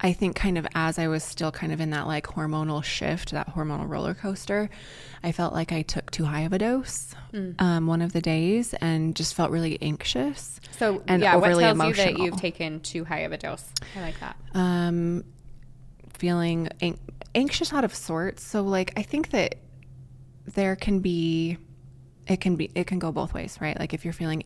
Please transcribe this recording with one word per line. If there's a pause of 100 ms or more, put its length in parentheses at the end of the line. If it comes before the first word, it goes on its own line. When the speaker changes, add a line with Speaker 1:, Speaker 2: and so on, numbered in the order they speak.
Speaker 1:
I
think,
kind
of
as
I
was
still
kind
of
in
that,
like,
hormonal
shift,
that
hormonal
roller
coaster, (540)
I
felt
like
I
took
too
high
of
a
dose, (180)
Speaker 2:
Mm.
Speaker 1:
um,
one
of
the
days
and
just
felt
really
anxious (120)
Speaker 2:
So,
Speaker 1:
and
Speaker 2:
yeah,
what
Speaker 1:
overly
Speaker 2:
tells
you
that
Speaker 1:
emotional.
Speaker 2:
you've
taken
too
high
of
a
dose? (260)
I
like
that. (200)
Speaker 1:
Um, (880)
feeling (120)
an-, (380)
anxious
out
of
sorts.
So,
like,
I
think
that (1000)
there
can
be, (720)
it
can
be,
it
can
go
both
ways,
right?
Like,
if
you're
feeling